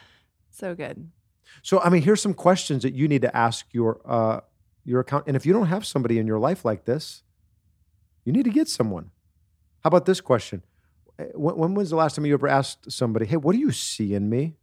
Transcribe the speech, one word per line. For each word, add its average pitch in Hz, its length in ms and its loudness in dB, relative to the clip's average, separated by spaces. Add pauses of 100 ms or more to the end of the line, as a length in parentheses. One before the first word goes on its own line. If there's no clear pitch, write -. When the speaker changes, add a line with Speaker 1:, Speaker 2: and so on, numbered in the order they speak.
(500)
Speaker 1:
So 180 240 -12
good. 165 380 -14 (500)
Speaker 2:
So, 185 180 2
I 175 100 4
mean, 175 120 6
here's 202 200 4
some 202 120 -2
questions 170 500 2
that 135 120 -4
you 139 120 2
need 143 140 2
to - 160 0
ask 117 340 0
your, 113 340 0
uh, 113 340 0 (440)
your 127 180 0
account-, 143 260 -4
and 139 80 -2
if 135 100 -4
you 170 80 4
don't 214 140 2
have 190 180 -2
somebody 117 320 0
in 110 80 0
your 110 140 -2
life 151 260 -2
like 107 200 -2
this, - 360 -6 (1040)
you 127 80 -2
need 247 120 2
to 247 60 2
get 311 160 2
someone. 101 440 -4 (720)
How 160 60 2
about 175 160 4
this 185 160 2
question? 107 420 -2 (560)
Uh, - 60 -12 (100)
when, 156 220 -2
when 165 180 0
was 202 140 -2
the 165 60 -2
last 160 200 2
time 147 100 -4
you 143 80 2
ever 139 140 0
asked 139 440 -2
somebody, 113 340 -2
"Hey, 156 120 0
what 156 160 2
do 240 60 2
you 294 120 0
see - 420 -4
in 101 160 0
me? 147 340 -2